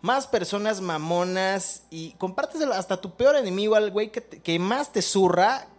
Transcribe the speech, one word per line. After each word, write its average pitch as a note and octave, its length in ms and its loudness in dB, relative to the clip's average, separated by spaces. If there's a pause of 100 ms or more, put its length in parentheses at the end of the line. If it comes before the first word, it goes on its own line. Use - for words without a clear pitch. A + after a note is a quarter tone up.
más C4 240 0
personas G3+ 560 -2
mamonas F3+ 1040 -2
y D#3+ 300 -12
compárteselo C4 560 -4
hasta F#3 260 -4
tu F#3 160 -14
peor C#4+ 200 4
enemigo, G#3 380 0
al G#3+ 160 4
güey G#3 220 -2
que - 80 -8
te, - 220 -20
que E3+ 160 0
más A#3 340 -2
te G3 80 0
zurra F#3+ 680 2 (100)